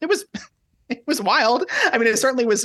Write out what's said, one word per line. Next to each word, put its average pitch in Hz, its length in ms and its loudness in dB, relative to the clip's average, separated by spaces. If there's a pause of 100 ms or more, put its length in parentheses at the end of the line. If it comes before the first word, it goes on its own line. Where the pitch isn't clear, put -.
it 320 80 -6
was, 381 160 0 (340)
<laughs> - 300 -20
it 247 180 -10
was 294 140 -2
wild. 226 480 2 (180)
I - 120 0
mean, 233 100 2
it 214 100 2
certainly 254 280 0
was, 214 180 0